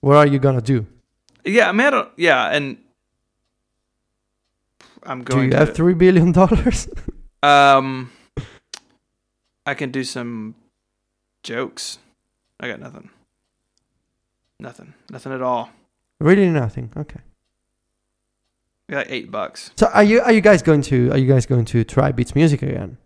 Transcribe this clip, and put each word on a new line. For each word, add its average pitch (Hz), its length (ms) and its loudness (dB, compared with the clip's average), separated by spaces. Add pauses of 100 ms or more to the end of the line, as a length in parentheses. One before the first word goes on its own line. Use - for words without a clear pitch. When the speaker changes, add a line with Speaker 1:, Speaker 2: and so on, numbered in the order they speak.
Speaker 1:
What 139 160 4
are 147 100 6
you 139 120 0
gonna 131 220 0
do? 113 240 -2 (600)
Speaker 2:
Yeah, 202 240 2
I - 20 -4
mean, 226 160 0
I - 20 2
don't, 262 280 -4
yeah, 127 380 0
and 139 220 -6 (2250)
I'm 127 200 -12
Speaker 1:
Do 127 100 -8
Speaker 2:
going 135 120 0
Speaker 1:
you 131 60 0
Speaker 2:
to 131 60 2
Speaker 1:
have 147 180 2
three 175 180 2
billion 180 380 4
dollars? 190 640 2
<laughs> - 60 -12 (420)
Speaker 2:
Um, 135 720 2 (1500)
I 143 80 -6
can 135 180 -8
do 131 120 -6
some 120 520 -12 (880)
jokes. - 580 -12 (600)
I - 80 -12
got 113 120 -12
nothing. - 300 -20 (1500)
Nothing. - 340 -20 (160)
Nothing 131 220 -16
at 131 100 -10
all. 123 280 -6 (500)
Speaker 1:
Really 185 300 2
nothing. 123 480 -6
Okay. - 240 -14 (1700)
Speaker 2:
We - 60 -14
got 139 160 -8
eight 123 220 -10
bucks. - 460 -10
Speaker 1:
So 214 100 4
are 208 160 4
you, 214 180 4
are - 100 2
you 220 100 6
guys 196 200 6
going 151 220 2
to, 123 280 0
are 143 60 0
you 131 100 0
guys 131 180 2
going 123 200 0
to 113 180 -2
try 135 280 0
Beats 120 240 -6
Music 147 260 2
again? 127 440 -8